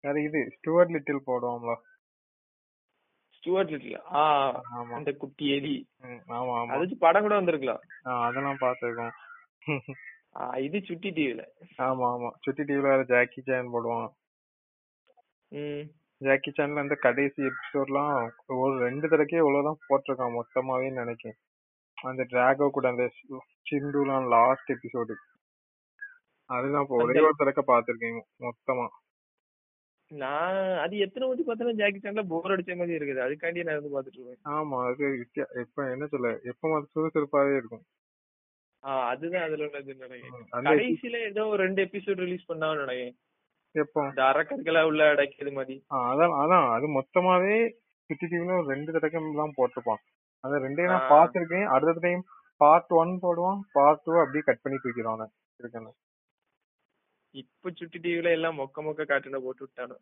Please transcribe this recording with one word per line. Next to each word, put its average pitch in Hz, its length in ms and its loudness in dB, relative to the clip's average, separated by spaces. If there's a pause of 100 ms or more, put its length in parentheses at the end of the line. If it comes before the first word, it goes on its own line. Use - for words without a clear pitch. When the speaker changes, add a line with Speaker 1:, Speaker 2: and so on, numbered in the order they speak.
Speaker 1:
வேற 143 180 -2
இது 151 180 -2 (100)
ஸ்டூவர்ட் 170 420 2
லிட்டில் 143 340 -4
போடுவாங்களா? 120 500 -4 (1500)
Speaker 2:
ஸ்டூவர்ட் 185 420 -2
லிட்டில், 143 280 -10 (120)
ஆ, 143 120 4 (480)
Speaker 1:
ஆமா. 120 240 -10
Speaker 2:
அந்த 131 160 -6
குட்டி 143 380 -10
எலி. 139 260 -2 (220)
Speaker 1:
ம், 123 300 -18
ஆமா, 120 300 -4
ஆமா. 120 120 -4
Speaker 2:
அது 135 100 -2
வச்சு 185 180 -4
படம் 175 240 6
கூட 208 140 2
வந்திருக்கலாம். 156 480 0 (220)
Speaker 1:
ஆ, 123 200 -2
அதெல்லாம் 135 360 -2
பார்த்திருக்கோம். 120 520 -2 (480)
<laughs> 139 360 -6 (380)
Speaker 2:
ஆ, - 60 -10 (160)
இது 147 240 -4
சுட்டி 190 280 -10
டி 160 160 -2
வில. 117 180 -6 (340)
Speaker 1:
ஆமா, 131 320 -2
ஆமா. 120 200 -4 (100)
சுட்டி 143 240 -4
டி 143 100 -2
வில 139 80 0
வேற 135 220 4
ஜாக்கி 123 380 2
சான் 127 300 -4
போடுவான். 117 380 -4 (1400)
Speaker 2:
ம். 147 340 -10 (360)
Speaker 1:
ஜாக்கி 135 300 2
சான்ல 147 280 -2
அந்த 143 160 -2
கடைசி 139 480 0
எபிசோட்லாம் 139 720 -2 (300)
ஒரு 131 340 0
ரெண்டு 135 280 -2
தடவைக்கே 151 300 2
எவ்வளவுதான் 143 520 2
போட்டிருக்கான் 127 480 0
மொத்தமாவே 131 540 -4
நினைக்கிறேன். 120 480 -8 (580)
அந்த 131 260 -6
டிராகோ 127 460 2
கூட 139 200 0
அந்த 123 160 0 (580)
சிந்துலாம் 139 640 -2
லாஸ்ட் 120 440 4
எபிசோடு. 120 440 -6 (1300)
அதுதான் 139 320 -2
இப்போ 135 140 -2
ஒரே 120 120 4
Speaker 2:
அந்த 143 160 6
Speaker 1:
ஒரு 156 140 6
தடவை 139 300 2
பார்த்திருக்கேன் 117 520 2 (200)
மொத்தமா. 123 480 -4 (1200)
Speaker 2:
நான் 170 680 -2
அது 175 200 -2
எத்தனை 202 300 -2
வாட்டி 262 160 -2
பார்த்தாலும் 233 340 -2
ஜாக்கி 202 220 0
சான்ல 208 280 -4
போர் 170 240 -2
அடிச்ச 180 240 -2
மாதிரி 170 220 -4
இருக்குது. 139 260 -4
அதுக்காண்டி 165 400 -4
நான் 156 160 -2
வந்து 147 140 -8
பார்த்துட்டு 131 260 -8
இருக்கேன். 123 260 -20
Speaker 1:
ஆமா, 147 400 -4
அது 127 180 -2 (100)
வித்தியா-, 131 400 -8
எப்ப 127 380 -6
என்ன 135 140 -6
சொல்ல, 123 380 -4
எப்ப 156 320 -4
அது 143 100 -2
சுறுசுறுப்பாவே 147 720 0
இருக்கும். 117 280 -6 (1000)
Speaker 2:
ஆ, 135 80 -8 (160)
அதுதான் 165 360 -2
அதுல 156 220 -4
உள்ளது 139 300 -12
நினைக்கிறேன். 127 440 -18
Speaker 1:
ம், 113 100 -20
அந்த 123 200 -2
Speaker 2:
கடைசியில 240 540 2
ஏதோ 214 220 -4
ஒரு 208 180 0
ரெண்டு 190 200 0
எபிசோடு 190 400 -4
ரிலீஸ் 180 280 -6
பண்ணான்னு 156 320 -2
நினைக்கிறேன். 127 320 -8 (600)
Speaker 1:
எப்போ? 151 320 0
Speaker 2:
இந்த 139 160 -2
அரக்கர்களை 160 600 2
உள்ள 156 180 4 (120)
அடைக்கிறது 143 400 -2
மாதிரி. 131 220 -6 (160)
Speaker 1:
ஆ, 139 60 -2 (100)
அதான், 156 300 4
அதான். 156 340 6
அது 127 160 0
மொத்தமாவே 180 680 2 (520)
சுட்டி 156 180 -6
டி 170 100 -2
வில 180 200 0
ஒரு 160 100 -2
ரெண்டு 143 240 -4
தடவை 156 440 -2
தான் 151 220 -2
போட்டிருப்பான். 123 440 0 (420)
அந்த 135 140 -2
ரெண்டே 143 280 -2
நான் 180 240 2
Speaker 2:
ஆ. - 0 -
Speaker 1:
பார்த்திருக்கேன். 170 560 6
அடுத்த 160 340 2
டைம் 175 240 0 (380)
பார்ட் 160 300 8
ஒன் 175 300 4
போடுவான், 180 380 0 (140)
பார்ட் 147 300 6
டூ 165 160 2
அப்படியே 147 260 0
கட் 120 160 2
பண்ணி 135 180 -4
தூக்கிடுவான் 113 380 -4
அவன். 110 160 -12 (260)
இருக்கணும். 113 380 -16 (1400)
Speaker 2:
இப்ப - 400 -14
சுட்டி 170 240 -16
டி 170 160 -4
வில 170 160 0
எல்லாம் 160 280 -2
மொக்க 139 220 -8
மொக்க 156 220 -6
கார்ட்டூனை 139 360 -2
போட்டு 127 240 -10
விட்டானு. 123 380 -14